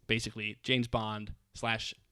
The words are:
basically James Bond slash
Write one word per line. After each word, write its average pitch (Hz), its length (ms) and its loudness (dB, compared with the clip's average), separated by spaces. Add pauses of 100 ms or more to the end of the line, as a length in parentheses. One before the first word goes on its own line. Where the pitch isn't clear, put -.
basically 110 560 0
James 127 260 4
Bond 107 460 -2 (200)
slash 113 380 -2 (200)